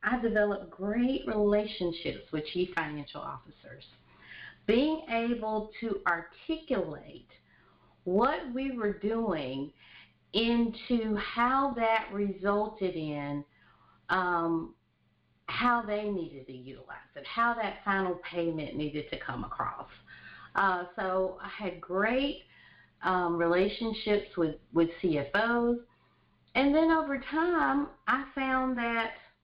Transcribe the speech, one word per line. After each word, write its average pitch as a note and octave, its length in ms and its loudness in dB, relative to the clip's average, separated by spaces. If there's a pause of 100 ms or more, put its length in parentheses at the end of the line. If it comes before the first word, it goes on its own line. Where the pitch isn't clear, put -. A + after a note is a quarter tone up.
I A#3 180 0
developed G#3 500 0
great A#3+ 560 0
relationships G#3 1040 0
with D3+ 220 -2
chief F3+ 220 0
financial D3+ 480 -6
officers. - 640 -14 (800)
Being D4+ 440 4
able A3 600 0 (100)
to A3 260 -2
articulate E3+ 1200 -4 (760)
what A#3+ 360 2 (140)
we C4 220 -4
were G#3 160 0
doing E3 800 -2 (600)
into A3+ 840 2
how C4 600 2
that A3+ 360 2
resulted G3+ 800 0
in, D3 500 -4 (680)
um, E3+ 640 0 (720)
how A#3+ 360 0
they G#3 280 -2
needed D#3 360 -6
to C3+ 60 -14
utilize C3 440 -14 (200)
it, C#3+ 100 -14
how A#3 280 2
that G#3 300 -4
final F#3+ 340 0 (120)
payment E3 460 -2
needed D3 340 -4
to - 80 -8
come - 260 -6
across. - 440 -8 (680)
Uh, F#3 280 2 (120)
so F#3 460 0
I G3+ 60 -10
had F#3+ 320 -6
great, A#3+ 640 0 (600)
um, F3 340 2
relationships G3+ 1000 2
with, D#3+ 200 2 (160)
with E3 180 4 (100)
C D#3+ 180 2
F C3+ 160 -2
Os. A#3+ 420 4 (800)
And C#4 200 6
then D#4+ 160 6
over C#4+ 400 2
time, D4+ 580 2 (180)
I C4+ 180 2 (100)
found C4 420 0
that A#3 360 0 (320)